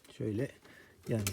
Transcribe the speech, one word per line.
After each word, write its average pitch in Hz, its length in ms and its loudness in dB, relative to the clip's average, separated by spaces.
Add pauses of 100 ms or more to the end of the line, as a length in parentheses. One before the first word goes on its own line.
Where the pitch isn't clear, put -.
(180)
Şöyle 110 320 2 (580)
yan 110 240 4